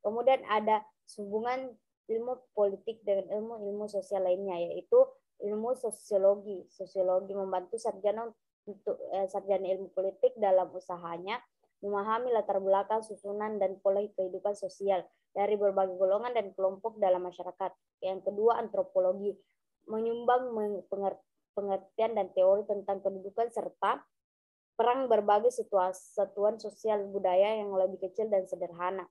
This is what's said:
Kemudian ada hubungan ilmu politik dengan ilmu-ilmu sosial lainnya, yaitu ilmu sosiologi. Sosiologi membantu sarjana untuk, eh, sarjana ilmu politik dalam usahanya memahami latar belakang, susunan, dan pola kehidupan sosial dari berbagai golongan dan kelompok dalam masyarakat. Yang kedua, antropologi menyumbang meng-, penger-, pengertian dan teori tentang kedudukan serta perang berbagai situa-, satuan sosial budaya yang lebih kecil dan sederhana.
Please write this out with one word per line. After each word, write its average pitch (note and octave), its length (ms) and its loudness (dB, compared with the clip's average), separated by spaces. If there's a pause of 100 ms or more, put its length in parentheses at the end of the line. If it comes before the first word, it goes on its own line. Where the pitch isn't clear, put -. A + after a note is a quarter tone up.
Kemudian A#3+ 480 2
ada G#3+ 360 2 (320)
hubungan A#3 560 -4 (320)
ilmu A#3 320 -4 (160)
politik G3+ 520 -2
dengan G3 280 0
ilmu-ilmu G#3 560 -6
sosial G3 400 -2
lainnya, F#3 320 0
yaitu F3 400 4 (400)
ilmu G#3+ 360 -4
sosiologi. G3+ 920 0
Sosiologi F#3+ 640 -2
membantu F#3+ 480 -6
sarjana G#3 480 -4 (400)
untuk, G3+ 280 -6 (160)
eh, F#3+ 160 -2
sarjana G3 440 -2
ilmu F#3+ 200 -6
politik G3 440 0
dalam F#3+ 360 4
usahanya F3+ 680 -8 (440)
memahami A3 480 -2
latar G3+ 320 0
belakang, G3 400 2
susunan, G#3 560 -6
dan F#3+ 240 0
pola G3 160 4
kehidupan F#3+ 560 -4
sosial F#3+ 480 -2 (320)
dari G3+ 240 2
berbagai F#3+ 400 2
golongan G#3+ 320 2
dan G3+ 240 -2
kelompok F#3+ 400 -2
dalam F#3 320 2
masyarakat. F#3 440 -8 (280)
Yang F#3+ 320 -4
kedua, A3 240 4
antropologi F#3+ 800 0 (480)
menyumbang A#3+ 720 0
meng-, G#3 320 -4
penger-, G3 320 -2 (320)
pengertian G3+ 640 -2
dan F#3+ 160 -2
teori G3 320 6
tentang G3 400 -4
kedudukan G3 480 -4
serta A3 480 -2 (760)
perang B3 360 2
berbagai G#3 400 4
situa-, F#3 400 0
satuan G3+ 640 -2
sosial G#3+ 520 -4
budaya G3 520 2
yang G3+ 160 -4
lebih F#3 320 0
kecil G#3+ 240 -2
dan F#3+ 160 2
sederhana. F3+ 640 -6